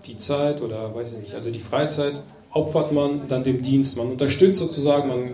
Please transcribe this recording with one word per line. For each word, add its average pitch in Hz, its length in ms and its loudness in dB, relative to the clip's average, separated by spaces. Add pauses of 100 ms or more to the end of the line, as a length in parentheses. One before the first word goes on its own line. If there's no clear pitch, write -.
die 117 100 -14
Zeit 143 460 0
oder 110 320 -6
weiß 117 200 -8
ich 110 80 -12
nicht, 110 120 -14
also 117 160 -6
die 110 80 -6
Freizeit, 143 640 -2 (320)
opfert 151 400 0
man 143 360 2
dann 127 140 0
dem 127 180 2
Dienst. 135 380 2
Man 123 140 -2
unterstützt 143 480 4
sozusagen, 143 480 2
man, 127 100 -2 (160)